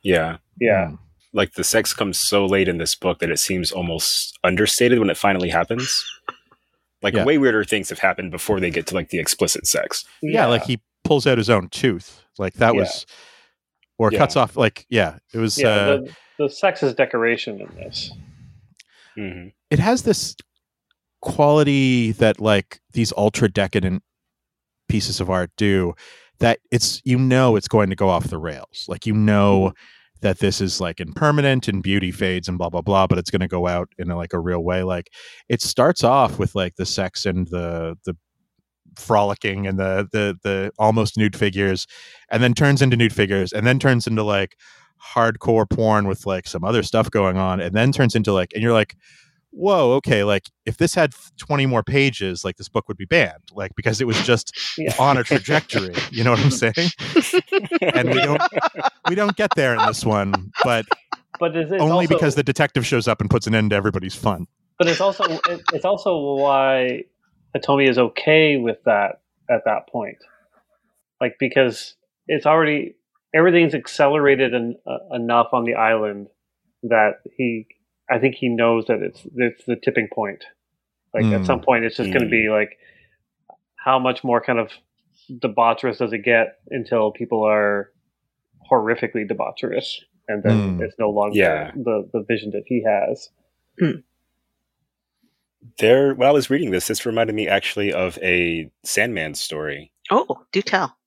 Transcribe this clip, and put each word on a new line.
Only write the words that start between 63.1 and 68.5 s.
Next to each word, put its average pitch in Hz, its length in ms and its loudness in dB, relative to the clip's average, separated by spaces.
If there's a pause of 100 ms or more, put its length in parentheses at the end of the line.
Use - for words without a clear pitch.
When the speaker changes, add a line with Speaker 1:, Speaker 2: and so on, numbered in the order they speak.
Speaker 3:
and 104 80 -2
puts 117 160 0
an 110 80 0
end 107 180 2
to 104 40 0
everybody's 98 400 -4
fun. 90 320 -4 (320)
Speaker 2:
But 262 80 4
it's 170 140 0
also, 196 240 0
it, 170 360 -4 (120)
it's 165 120 -6
also 190 320 0 (180)
why 135 680 0 (520)
Hitomi 139 340 2
is 120 100 2
okay 151 580 4